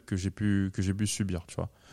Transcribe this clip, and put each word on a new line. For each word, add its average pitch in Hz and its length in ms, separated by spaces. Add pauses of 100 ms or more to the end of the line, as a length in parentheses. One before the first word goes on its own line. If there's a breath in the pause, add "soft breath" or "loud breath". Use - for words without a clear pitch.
que - 80
j'ai 92 160
pu, 98 420
que - 80
j'ai 95 140
pu 104 140
subir, 92 380
tu - 100
vois. 85 120 (240 soft breath)